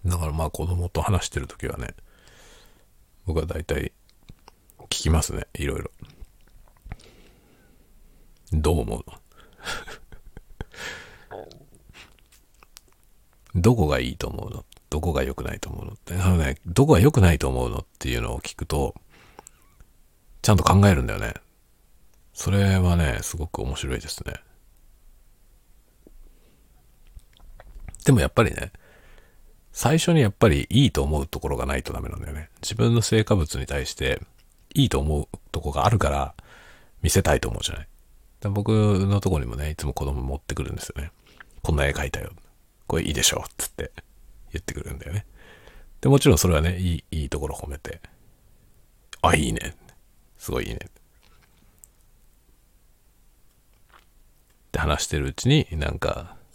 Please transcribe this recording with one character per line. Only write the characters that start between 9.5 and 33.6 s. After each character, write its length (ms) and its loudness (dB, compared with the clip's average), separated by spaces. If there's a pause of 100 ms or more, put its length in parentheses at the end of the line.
<laughs> 140 -14 (2000)
「ど 180 6
こ 140 2
が 100 2
い 140 -2
い 40 -10
と 120 -6
思 180 -10
う 80 -12
の？ 100 -14 (260)
ど 100 -2
こ 120 -2
が 120 0
良 100 -6
く 80 -10
な 100 -6
い 60 -10
と 120 -12
思 120 -10
う 40 -12
の？」 80 -12
っ 20 -20
て。 180 -12
あ 140 2
の 100 6
ね、 280 0
「ど 200 4
こ 60 6
が 80 8
良 100 8
く 100 4
な 120 8
い 80 2
と 80 0
思 180 -2
う 40 -4
の？」 120 -6
っ 40 -12 (120)
て 100 -6
い 80 -2
う 40 -2
の 140 -6
を 60 -8
聞 140 -12
く 120 -10
と、 280 -2 (1500)
ち 80 2
ゃ 40 8
ん 20 6
と 60 4
考 240 8
え 80 8
る 80 2
ん 60 -2
だ 60 -4
よ 40 -6
ね。 160 -6 (1000)
そ 200 -2
れ 260 4
は 180 4
ね、 260 2
す 140 -8
ご 120 -6
く 140 -8
面 120 -4
白 220 -4
い 20 -6
で 100 -10
す 160 -10
ね。 100 -8 (3750)
で 80 6
も 80 6
や 80 2
っ 20 -2
ぱ 140 4
り 100 -2
ね、 160 -8 (1000)
最 260 2
初 140 2
に 80 6
や 80 6
っ 40 0
ぱ 160 4
り 220 2
い 160 6
い 40 4
と 120 0
思 180 0
う 60 -6
と 140 -10
こ 80 -6
ろ 100 -2
が 80 -4
な 100 -4
い 60 -4
と 100 -10
ダ 80 -6
メ 80 -8
な 80 -10
ん 40 -10
だ 80 -10
よ 40 -10
ね。 160 -12 (140)
自 120 -8
分 200 2
の 80 4
成 220 2
果 120 2
物 220 -2
に 80 -6